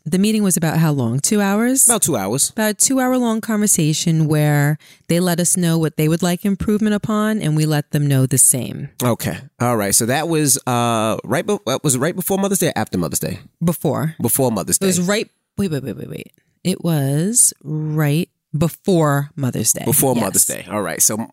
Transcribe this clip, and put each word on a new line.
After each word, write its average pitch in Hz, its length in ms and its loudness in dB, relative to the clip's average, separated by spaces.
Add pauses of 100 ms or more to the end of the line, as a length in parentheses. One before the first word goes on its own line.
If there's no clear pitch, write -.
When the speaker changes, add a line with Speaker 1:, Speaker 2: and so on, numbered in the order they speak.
Speaker 1:
the 160 140 -2
meeting 214 240 2
was 190 160 2
about 156 180 0
how 160 160 4
long? 127 280 0
Two 208 200 0
hours? 220 480 2
Speaker 2:
About 233 140 2
two 160 120 0
hours. 104 360 -2
Speaker 1:
About 214 200 0
a 208 40 -4
two-hour-long 254 680 0
conversation 165 840 0
where 147 500 2 (320)
they 170 100 2
let 175 220 0
us - 160 0
know 170 220 2
what 156 180 0
they 156 120 2
would 165 140 0
like 175 220 -2
improvement 208 500 0
upon, 214 460 -2
and 151 160 0
we 156 80 2
let 151 280 0
them 147 140 0
know 131 200 4
the 127 120 0
same. 135 520 0 (120)
Speaker 2:
Okay. 110 360 -2 (200)
All 120 180 0
right. 101 180 0
So 117 120 2
that 151 220 -2
was, 151 380 0
uh, 117 580 0
right 131 220 -2
be-, 104 200 -2
uh, 131 160 -2
was 123 120 2
it 127 60 -2
right 160 160 -2
before 190 200 -2
Mother's 196 220 -2
Day 160 100 0
or - 80 -2
after 104 220 -4
Mother's 85 220 -2
Day? - 180 -6 (260)
Speaker 1:
Before. 160 560 -2
Speaker 2:
Before 120 300 0
Mother's 95 280 -2
Speaker 1:
It 196 60 -2
was 185 140 2
Speaker 2:
Day. 175 60 0
Speaker 1:
right, 208 260 -2 (260)
wait, 196 140 -2
wait, 135 140 -2
wait, 120 120 -8
wait, - 140 -12
wait. - 220 -14 (320)
It - 200 -2
was 156 720 2 (100)
right 151 640 0 (280)
before 151 800 2
Mother's 127 380 -2
Day. - 140 -4
Speaker 2:
Before 135 280 2
Speaker 1:
Yes. 117 100 0
Speaker 2:
Mother's 95 200 0
Day. 110 260 -4
All 104 120 -4
right. 82 180 -6
So 113 320 0